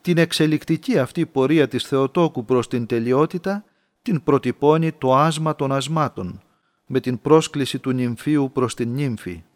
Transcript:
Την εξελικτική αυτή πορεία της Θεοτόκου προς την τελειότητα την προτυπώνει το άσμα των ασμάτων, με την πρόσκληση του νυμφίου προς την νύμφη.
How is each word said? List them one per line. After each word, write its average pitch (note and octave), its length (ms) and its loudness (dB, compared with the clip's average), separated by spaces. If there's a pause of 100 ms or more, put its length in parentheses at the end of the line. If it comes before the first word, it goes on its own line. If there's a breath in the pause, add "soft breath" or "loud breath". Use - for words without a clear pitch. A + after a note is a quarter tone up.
Την F3 180 0
εξελικτική E3 800 0
αυτή D3 280 -2
πορεία C3+ 420 2
της B2 160 -4
Θεοτόκου C3+ 600 0
προς B2 240 0
την A#2+ 180 -4
τελειότητα D3+ 760 -2 (380)
την F3 200 -2
προτυπώνει D3 680 2
το C3 220 0
άσμα D3+ 420 0
των C3+ 160 -4
ασμάτων, C3+ 680 -4 (460)
με C3 140 -2
την B2+ 200 -6
πρόσκληση C#3+ 580 2
του C3 120 -6
νυμφίου B2+ 600 -2
προς B2 220 -2
την A#2+ 180 -4
νύμφη. A2 500 -6 (140)